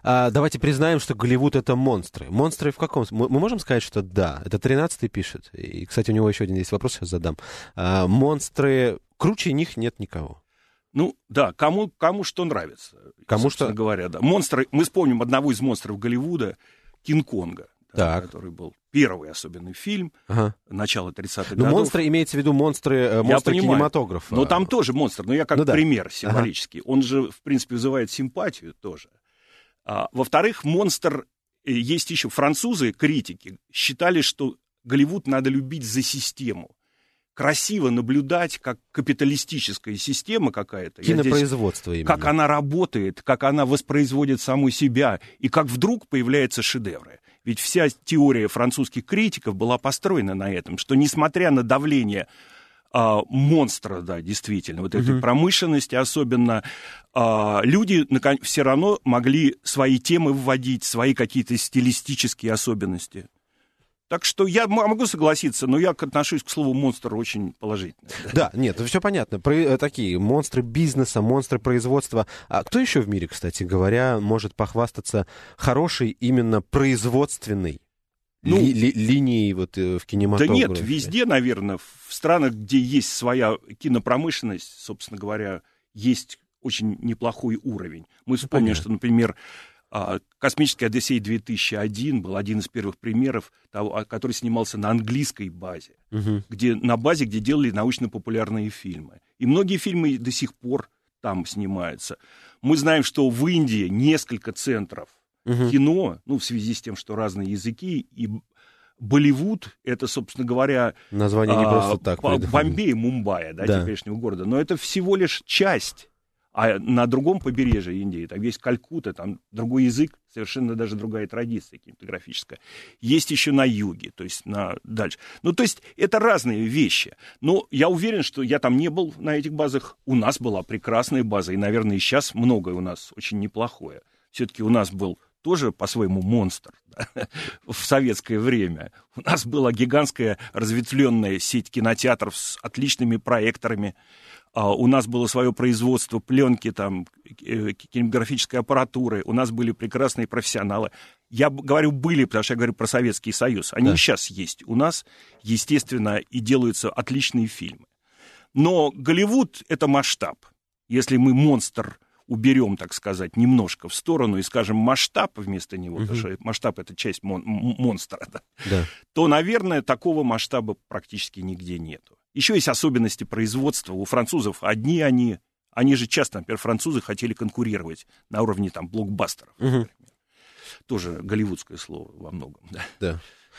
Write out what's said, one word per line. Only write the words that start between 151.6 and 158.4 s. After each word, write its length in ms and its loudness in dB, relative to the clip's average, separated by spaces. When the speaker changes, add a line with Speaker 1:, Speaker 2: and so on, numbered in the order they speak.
Speaker 2:
говорю 300 4
«были», 320 2
потому 180 0
что 120 -2
я 20 -2
говорю 160 2
про 160 -4
Советский 420 0
Союз. 420 -2
Они 140 2
Speaker 1:
Да. 80 6
Speaker 2:
и 20 2
щас 340 2
есть 360 -10
у 80 -4
нас, 300 0
естественно, 720 0
и 240 -6
делаются 500 2
отличные 560 -2
фильмы. 400 -12